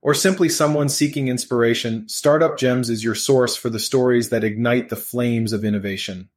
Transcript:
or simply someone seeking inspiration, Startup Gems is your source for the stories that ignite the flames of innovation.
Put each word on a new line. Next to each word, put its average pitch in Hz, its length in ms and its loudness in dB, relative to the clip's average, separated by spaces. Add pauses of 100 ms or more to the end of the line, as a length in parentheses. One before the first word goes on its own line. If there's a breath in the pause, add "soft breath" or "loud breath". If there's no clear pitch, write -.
or 147 100 2
simply 185 360 2
someone 151 380 2
seeking 143 420 -2
inspiration, 117 800 -2
Startup 156 460 2
Gems 123 360 0
is 110 120 -4
your 113 120 0
source 127 400 2
for - 160 -6
the 110 80 -4
stories 123 500 2
that 113 140 0
ignite 117 460 0
the 113 60 -4
flames 117 560 -2
of 107 140 -4
innovation. 98 720 -4